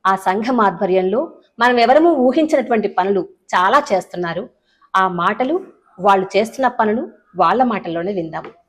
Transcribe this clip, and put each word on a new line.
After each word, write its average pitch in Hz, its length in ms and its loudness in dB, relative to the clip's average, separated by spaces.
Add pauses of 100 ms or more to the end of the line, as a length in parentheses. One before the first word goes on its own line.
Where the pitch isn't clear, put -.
ఆ 190 100 2
సంఘం 220 440 -2
ఆధ్వర్యంలో 190 760 0 (240)
మనం 247 200 2
ఎవరమూ 294 300 6
ఊహించినటువంటి 262 800 0
పనులు 190 400 -2 (260)
చాలా 202 280 4 (100)
చేస్తున్నారు. 175 560 -4 (480)
ఆ 190 120 2
మాటలు, 214 580 -2 (340)
వాళ్ళు 190 360 2
చేస్తున్న 226 320 0
పనులు 226 420 -2 (260)
వాళ్ళ 180 260 2
మాటల్లోనే 190 500 -4
విందాం. 160 320 -8 (240)